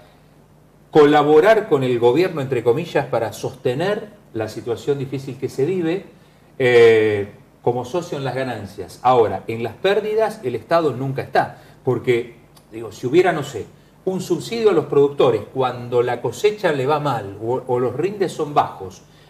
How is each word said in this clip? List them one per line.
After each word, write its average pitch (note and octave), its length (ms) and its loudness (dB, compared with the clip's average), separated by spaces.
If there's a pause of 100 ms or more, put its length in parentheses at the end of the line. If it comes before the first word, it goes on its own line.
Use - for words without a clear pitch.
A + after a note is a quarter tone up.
(920)
colaborar D#3 760 6
con C#3 160 2
el B2 160 0
gobierno, D3+ 400 2
entre C3 240 -2
comillas, C#3 440 0
para B2 260 -4
sostener D#3 760 -4 (220)
la A2 140 -6
situación A#2 520 -4
difícil C3+ 380 -10
que - 120 -6
se G3 160 -2
vive, F#3 400 -2 (540)
eh, A2+ 760 4 (280)
como B2 220 -2
socio E3 340 -8
en C3+ 60 -8
las B2+ 120 -6
ganancias. G#2 680 -10
Ahora, A2 460 2
en A2+ 160 -6
las A2+ 100 -8
pérdidas G#3+ 680 -2
el A#2+ 120 -4
Estado D#3+ 380 0
nunca C3 300 -6
está, - 380 -2 (220)
porque, A#2 520 -2 (360)
digo, A2+ 200 -12
si - 140 -10
hubiera, F3 260 4
no D#3 120 -4
sé, G#2+ 220 -10 (400)
un F#3 140 -4
subsidio G#3 520 0
a - 20 4
los D3+ 120 2
productores C#3+ 560 2 (120)
cuando A#2+ 480 -2
la B2 180 -2
cosecha F#3+ 520 -2
le C3+ 160 -2
va D3+ 120 0
mal A2 400 -4
o, A#2 280 -4
o B2 120 0
los B2 160 -2
rindes F#3 360 -4
son D3 240 -6
bajos, - 480 -4 (260)